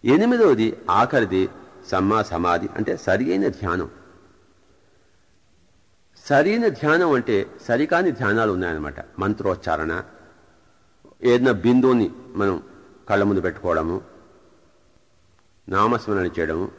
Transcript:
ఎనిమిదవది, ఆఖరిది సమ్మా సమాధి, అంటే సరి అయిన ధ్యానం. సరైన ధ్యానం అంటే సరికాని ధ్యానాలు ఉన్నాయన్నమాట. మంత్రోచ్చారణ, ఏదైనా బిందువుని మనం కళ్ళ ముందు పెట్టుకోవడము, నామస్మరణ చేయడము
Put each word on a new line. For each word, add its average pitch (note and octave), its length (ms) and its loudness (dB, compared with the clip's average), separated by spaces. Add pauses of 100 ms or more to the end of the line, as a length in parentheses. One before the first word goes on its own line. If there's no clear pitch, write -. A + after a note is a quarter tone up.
(140)
ఎనిమిదవది, F#3 640 2 (120)
ఆఖరిది G2 600 2 (380)
సమ్మా G2+ 360 0
సమాధి, F2 520 -2
అంటే - 220 -4
సరి G#2 320 -2
అయిన D3+ 180 0
ధ్యానం. F2 420 -4 (2250)
సరైన G3 420 2
ధ్యానం D#3+ 440 2
అంటే A#2 340 0 (160)
సరికాని D#3 500 0
ధ్యానాలు A2 400 0
ఉన్నాయన్నమాట. E2 680 -6
మంత్రోచ్చారణ, F2+ 840 -4 (1200)
ఏదైనా B2 280 4
బిందువుని A#2+ 600 4 (240)
మనం G2 280 -2 (460)
కళ్ళ G2+ 140 2
ముందు G2 180 2
పెట్టుకోవడము, E2 600 -2 (1700)
నామస్మరణ G#2 560 0
చేయడము E2 540 -4